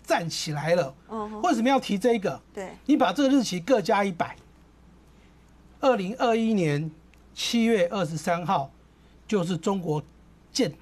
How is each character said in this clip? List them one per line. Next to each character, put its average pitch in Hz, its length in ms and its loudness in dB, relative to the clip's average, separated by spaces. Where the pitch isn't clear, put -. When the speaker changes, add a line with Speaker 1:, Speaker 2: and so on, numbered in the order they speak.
Speaker 1:
站 208 240 0
起 - 260 -6
来 147 200 0
了。 151 180 0
Speaker 2:
哦 214 220 -8
吼。 214 120 -12
Speaker 1:
为 359 120 4
什 226 80 0
么 233 80 2
要 269 100 4
提 202 200 -2
这 233 180 2
个？ 180 240 -4
Speaker 2:
对。 185 200 -12
Speaker 1:
你 285 100 4
把 190 160 2
这 294 80 0
个 269 80 4
日 269 140 4
期 185 160 -4
各 226 200 2
加 202 240 2
一 196 80 -2
百， - 240 -6
二 262 160 4
零 196 220 -4
二 240 180 2
一 226 200 2
年 156 340 0
七 233 300 0
月 214 240 4
二 196 140 -2
十 160 140 -6
三 175 260 -2
号 156 280 -2
就 202 160 0
是 175 120 -2
中 196 240 -2
国 156 220 -4
建 202 200 -2